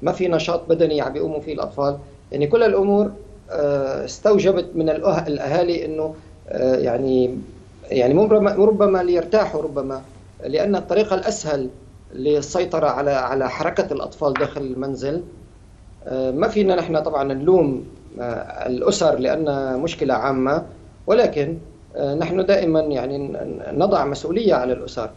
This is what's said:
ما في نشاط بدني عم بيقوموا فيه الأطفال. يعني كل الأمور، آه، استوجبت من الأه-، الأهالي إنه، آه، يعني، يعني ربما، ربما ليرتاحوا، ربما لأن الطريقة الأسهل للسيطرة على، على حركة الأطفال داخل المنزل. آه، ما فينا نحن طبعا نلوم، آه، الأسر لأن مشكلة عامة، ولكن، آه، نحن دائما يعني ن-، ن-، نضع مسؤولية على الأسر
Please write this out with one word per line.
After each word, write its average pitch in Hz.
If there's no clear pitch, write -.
ما 160
في 180
نشاط 170
بدني 160
عم 131
بيقوموا 156
فيه 151
الأطفال. 143
يعني 143
كل 226
الأمور، 202
آه، 139
استوجبت 185
من 160
الأه-، 160
الأهالي 156
إنه، 156
آه، 131
يعني، 127
يعني 131
ربما، 202
ربما 196
ليرتاحوا، 175
ربما 135
لأن 156
الطريقة 196
الأسهل 151
للسيطرة 151
على، 143
على 131
حركة 165
الأطفال 143
داخل 143
المنزل. 135
آه، 131
ما 156
فينا 202
نحن 165
طبعا 151
نلوم، 147
آه، -
الأسر 139
لأن 139
مشكلة 151
عامة، 131
ولكن، 165
آه، 143
نحن 175
دائما 185
يعني 139
ن-، 143
ن-، -
نضع 175
مسؤولية 165
على 127
الأسر 117